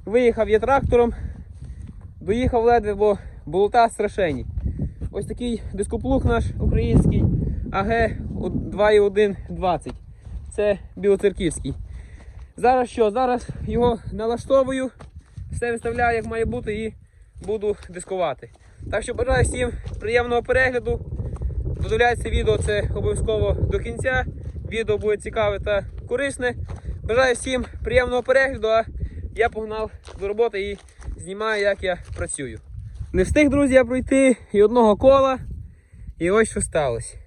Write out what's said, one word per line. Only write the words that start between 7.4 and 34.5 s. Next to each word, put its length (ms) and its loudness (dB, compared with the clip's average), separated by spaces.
А 120 -2
Г 340 0
у 100 -4
два 420 2
і 80 8
один 360 2
двадцять. 460 -2
Це 280 0
білоцерківський. 800 0
Зараз 320 4
що? 220 2
Зараз 360 0
його 320 2
налаштовую, 800 0
все 200 -4
виставляю, 440 0
як 100 -4
має 200 -2
бути, 380 -4
і 100 -6
буду 300 -2
дискувати. 600 -4
Так 120 -2
що 100 -6
бажаю 300 2
всім 280 0
приємного 440 0
перегляду. 640 0
Додивляйтеся 480 2
відео 280 2
це 380 0
обов'язково 640 0
до 80 0
кінця. 460 -2
Відео 260 0
буде 200 0
цікаве 420 -2
та 260 -2
корисне. 480 -2
Бажаю 300 2
всім 320 -2
приємного 400 2
перегляду, 440 2
а 160 4
я 140 0
погнав 420 -8
до 80 -6
роботи 340 0
і 160 -6
знімаю, 440 -4
як 220 0
я 140 -2
працюю. 440 -8
Не 100 4
встиг, 260 6
друзі, 240 2
я 120 8
пройти 520 4